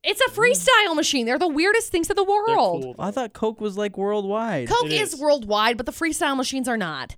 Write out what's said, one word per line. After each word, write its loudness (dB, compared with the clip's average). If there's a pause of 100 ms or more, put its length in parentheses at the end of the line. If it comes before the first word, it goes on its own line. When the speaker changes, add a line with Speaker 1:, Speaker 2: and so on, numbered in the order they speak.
Speaker 1:
It's -2
a 2
freestyle 2
machine. 0
They're 0
the 2
weirdest 2
things 0
in -4
the 2
Speaker 2:
They're 2
Speaker 1:
world. 2
Speaker 2:
cool, -8
Speaker 3:
I -4
Speaker 2:
though. -4
Speaker 3:
thought -4
Coke -4
was, -4
like, -4
worldwide. -2
Speaker 1:
Coke 2
Speaker 2:
It -4
Speaker 1:
is 0
Speaker 2:
is. -10
Speaker 1:
worldwide, 2
but -8
the -6
freestyle -2
machines -2
are 0
not. -6